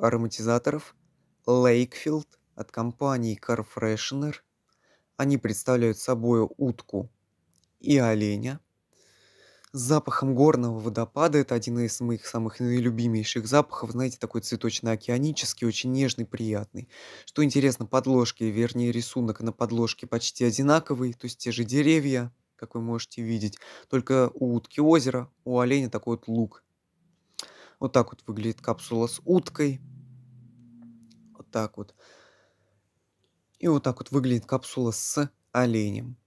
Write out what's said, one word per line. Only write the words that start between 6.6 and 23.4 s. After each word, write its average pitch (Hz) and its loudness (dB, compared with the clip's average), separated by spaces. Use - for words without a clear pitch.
и 143 4
оленя. 110 0
С 135 -8
запахом 135 2
горного 123 6
водопада. 120 0
Это 127 0
один 120 -2
из 117 -2
моих 117 -4
самых 113 -4
наилюбимейших 117 0
запахов. 143 2
Знаете, 123 -4
такой 113 -6
цветочно-океанический, 123 -2
очень 123 -2
нежный, 127 0
приятный. 107 -6
Что - 0
интересно, 135 2
подложки, 131 2
вернее, 117 0
рисунок 117 -4
на 113 -4
подложке 117 -2
почти - -4
одинаковый, 131 0
то - -14
есть - -10
те 120 -6
же 117 -2
деревья, 139 2
как - -14
вы 117 -6
можете 117 -6
видеть. 110 -4